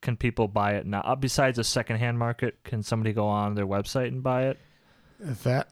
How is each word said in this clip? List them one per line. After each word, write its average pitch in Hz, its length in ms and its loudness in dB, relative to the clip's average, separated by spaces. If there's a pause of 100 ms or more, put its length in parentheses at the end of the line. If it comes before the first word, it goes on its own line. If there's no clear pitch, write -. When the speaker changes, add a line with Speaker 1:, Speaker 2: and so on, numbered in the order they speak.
Speaker 1:
can 120 160 -2
people 113 320 0
buy 101 260 2
it 101 120 -4
now? 101 160 -2
Uh, 127 120 0
besides 131 440 2
a 113 60 0
secondhand 120 540 0
market, 117 460 -2
can 110 180 -4
somebody 110 300 0
go 104 160 2
on 104 260 2
their 101 120 0
website 101 420 -2
and 127 140 -6
buy 131 260 2
it? 135 100 -4 (640)
Speaker 2:
That, 131 520 -2